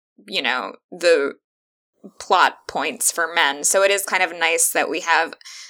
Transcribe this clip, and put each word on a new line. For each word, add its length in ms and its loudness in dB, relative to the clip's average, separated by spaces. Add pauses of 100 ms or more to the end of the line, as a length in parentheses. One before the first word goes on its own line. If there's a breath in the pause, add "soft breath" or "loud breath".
(260)
you 160 -4
know, 300 -2 (180)
the 440 2 (840)
plot 480 2
points 460 -4
for 200 -4
men. 300 2
So 220 2
it 80 4
is 120 0
kind 200 0
of 120 -6
nice 360 0
that 180 0
we 100 -4
have 340 0 (360 loud breath)